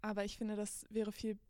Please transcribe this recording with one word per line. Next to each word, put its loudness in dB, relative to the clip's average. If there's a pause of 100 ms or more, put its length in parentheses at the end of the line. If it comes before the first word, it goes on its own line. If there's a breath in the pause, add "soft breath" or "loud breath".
aber 2
ich -2
finde, 0
das -2
wäre 2
viel -2 (120)